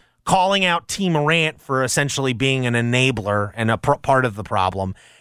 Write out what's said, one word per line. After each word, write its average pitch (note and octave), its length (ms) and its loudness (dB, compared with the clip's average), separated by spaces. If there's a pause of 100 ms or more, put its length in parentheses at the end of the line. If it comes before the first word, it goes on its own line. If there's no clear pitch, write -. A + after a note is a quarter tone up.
(260)
calling F#3+ 380 2
out E3+ 240 0
T F#3+ 220 -2
Morant D#3 520 0
for C3 220 -2
essentially C3 500 0
being C3 320 0
an A#2+ 100 0
enabler A#2 800 0
and A2+ 160 0
a A2 60 0
pr-, C#3 180 2
part C3 300 2
of G#2+ 100 -4
the G#2 80 -10
problem. F#2+ 500 -2 (280)